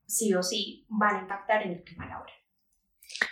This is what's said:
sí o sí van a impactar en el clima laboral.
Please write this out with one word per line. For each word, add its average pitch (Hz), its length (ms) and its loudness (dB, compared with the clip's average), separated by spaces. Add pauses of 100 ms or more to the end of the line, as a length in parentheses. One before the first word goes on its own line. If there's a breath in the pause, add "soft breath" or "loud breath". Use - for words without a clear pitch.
sí 202 280 2
o 180 100 4
sí - 460 -4
van 208 260 4
a 185 60 -4
impactar 214 420 0
en 185 80 -2
el 170 120 -8
clima - 220 -12
laboral. - 300 -12 (960 loud breath)